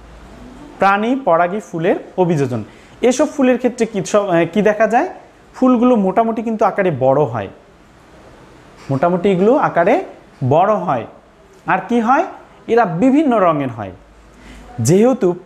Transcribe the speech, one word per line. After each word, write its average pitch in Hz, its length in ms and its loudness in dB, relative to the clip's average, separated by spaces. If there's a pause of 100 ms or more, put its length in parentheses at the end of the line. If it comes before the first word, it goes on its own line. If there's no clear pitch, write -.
(800)
প্রাণী 208 380 0
পরাগী 180 440 0
ফুলের 170 360 -2 (200)
অভিযোজন। 139 480 -2 (360)
এসব 285 320 0
ফুলের 254 240 2
ক্ষেত্রে 247 300 -2
কি 196 180 -6
সব, 202 240 0
আহ, 170 240 2
কি 208 100 0
দেখা 214 240 2
যায়? 247 220 0 (460)
ফুলগুলো 254 420 2
মোটামুটি 226 460 -2
কিন্তু 220 220 -2
আকারে 185 260 0
বড় 135 340 2
হয়, 113 240 -6 (1400)
মোটামুটি 165 380 0
এগুলো 196 280 2
আকারে 185 480 0 (440)
বড় 180 260 2
হয়। 151 320 -4 (600)
আর 170 120 0 (100)
কি 240 120 0
হয়? 262 240 0 (420)
এরা 226 180 2
বিভিন্ন 247 540 2
রঙের 156 300 0
হয়। 110 240 -10 (880)
যেহেতু 185 540 2 (120)